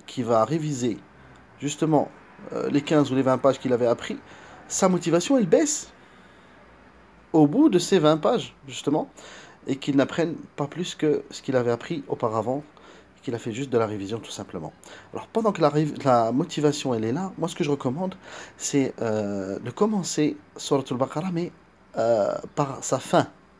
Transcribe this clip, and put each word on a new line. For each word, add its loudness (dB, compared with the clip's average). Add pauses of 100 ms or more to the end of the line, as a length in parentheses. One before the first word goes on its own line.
qui -6
va 4
réviser, -2 (640)
justement, 0 (440)
euh, -4
les 2
quinze 2
ou 0
les 2
vingt 4
pages 2
qu'il -2
avait 2
appris, -2 (520)
sa 2
motivation, 2
elle 4
baisse 2 (1400)
au 6
bout 4
de 2
ces 2
vingt 4
pages, -2 (140)
justement, -4 (560)
et -2
qu'il -2
n'apprenne 0 (180)
pas -4
plus -8
que 0
ce -16
qu'il -2
avait 2
appris -6
auparavant, -2 (600)
qu'il -8
a -4
fait -8
juste -8
de 2
la 2
révision, -6
tout -16
simplement. -12 (400)
Alors, -12
pendant 0
que -2
la 6
rév-, -2
la 4
motivation, 0
elle -2
est 0
là, -4
moi, -2
ce -12
que -2
je 0
recommande, -4 (420)
c'est, 0
euh, -2
de -10
commencer 0 (200)
Surat 0
Al-Baqarah, -4
mais, -4 (460)
euh, 2 (220)
par -4
sa -2
fin, 2 (340)